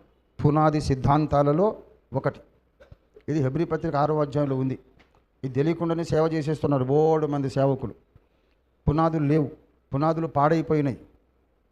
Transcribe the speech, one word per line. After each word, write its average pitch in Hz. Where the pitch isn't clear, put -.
పునాది 151
సిద్ధాంతాలలో 143
ఒకటి. 131
ఇది 160
హెబ్రీ 139
పత్రిక 160
ఆరో 151
అధ్యాయంలో 139
ఉంది. 131
ఇది 135
తెలియకుండానే 165
సేవ 156
చేసేస్తున్నారు 147
బోడు 156
మంది 143
సేవకులు. 135
పునాదులు 160
లేవు, 147
పునాదులు 156
పాడైపోయినాయి. 151